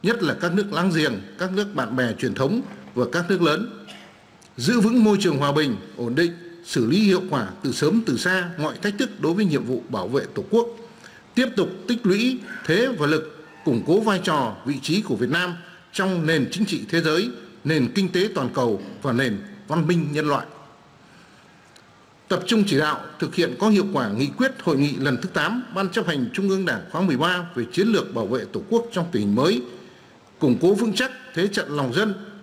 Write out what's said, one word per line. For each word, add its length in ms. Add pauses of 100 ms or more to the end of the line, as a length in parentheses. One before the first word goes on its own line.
nhất 200
là 100
các 200
nước 200
láng 220
giềng, 180 (240)
các 140
nước 240
bạn 200
bè 240
truyền 140
thống 280 (340)
và 160
các 180
nước 120
lớn. 440 (720)
Giữ 220
vững 240
môi 160
trường 180
hòa 140
bình, 240 (220)
ổn 180
định, 180 (320)
xử 200
lý 140
hiệu 300
quả 180 (160)
từ 80
sớm 340
từ 120
xa 400
mọi 240
thách 180
thức 100 (100)
đối 140
với 120
nhiệm 200
vụ 240
bảo 180
vệ 260
Tổ 160
quốc. 180 (680)
Tiếp 200
tục 140 (180)
tích 180
lũy 340 (260)
thế 220 (100)
và 100
lực, 380 (200)
củng 220
cố 120
vai 240
trò, 320 (100)
vị 160
trí 200
của 140
Việt 140
Nam 240 (400)
trong 320
nền 260
chính 140
trị 240
thế 120
giới, 280 (340)
nền 320
kinh 160
tế 240
toàn 180
cầu 280 (200)
và 120
nền 280 (260)
văn 200
minh 240
nhân 160
loại. 180 (1800)
Tập 200
trung 200
chỉ 100
đạo 240 (180)
thực 160
hiện 240
có 100
hiệu 240
quả 160
nghị 180 (100)
quyết 140 (120)
hội 140
nghị 180
lần 260
thứ 80
tám 340 (120)
Ban 140
chấp 180
hành 260
Trung 160
ương 160
Đảng 160 (100)
khóa 100
mười 160
ba 280 (100)
về 160
chiến 160
lược 260
bảo 140
vệ 180
Tổ 240
quốc 240
trong 180
tình 100
hình 140
mới, 260 (800)
củng 220
cố 120
vững 200
chắc 180 (220)
thế 140
trận 300
lòng 160
dân 200 (300)